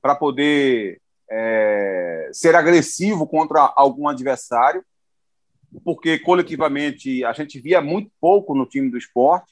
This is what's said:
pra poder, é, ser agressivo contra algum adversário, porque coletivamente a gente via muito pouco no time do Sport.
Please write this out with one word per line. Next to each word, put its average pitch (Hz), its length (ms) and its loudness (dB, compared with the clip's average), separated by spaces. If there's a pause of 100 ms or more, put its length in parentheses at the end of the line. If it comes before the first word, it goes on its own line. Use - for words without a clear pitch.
pra 139 140 0
poder, 139 840 -2 (300)
é, 101 1000 -2
ser 165 220 2
agressivo 170 720 2
contra 156 500 2
algum 143 320 2
adversário, 131 760 -2 (1000)
porque 160 340 -2
coletivamente 147 1040 -2
a 117 80 -2
gente 147 280 -10
via 165 200 2
muito 175 300 -6 (100)
pouco 190 340 2
no 131 120 0
time 135 240 -4
do 120 80 -8
Sport. 143 540 0